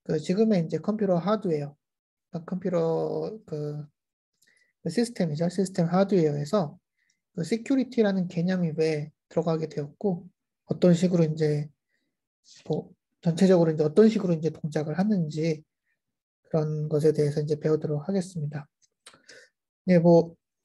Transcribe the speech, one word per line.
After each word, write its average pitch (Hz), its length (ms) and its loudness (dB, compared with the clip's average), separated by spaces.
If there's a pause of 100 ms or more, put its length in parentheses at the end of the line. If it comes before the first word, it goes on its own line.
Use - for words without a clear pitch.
그 156 160 -2
지금의 185 460 2
이제 160 120 -6
컴퓨터 202 380 0
하드웨어, 165 580 -2 (560)
그러니까 165 200 -12
컴퓨터 165 960 -4
그, 147 400 -8 (960)
그 175 80 -4
시스템이죠. 175 580 -2
시스템 180 380 -2
하드웨어에서 170 920 0 (560)
그 170 80 -6
시큐리티라는 220 880 0
개념이 175 480 -2
왜 156 340 -2 (180)
들어가게 160 400 -2
되었고 160 600 -6 (380)
어떤 180 280 4
식으로 175 300 2
이제 151 440 -2 (1000)
뭐 - 260 -6 (320)
전체적으로 170 460 4
이제 156 100 -2
어떤 208 260 6
식으로 190 260 0
이제 156 160 -2
동작을 156 480 -6
하는지 160 680 -2 (800)
그런 151 460 -2
것에 156 240 2
대해서 151 280 0
이제 151 180 -2
배우도록 156 500 -2
하겠습니다. 170 600 -6 (1160)
네, 180 140 6
뭐, 165 360 6 (300)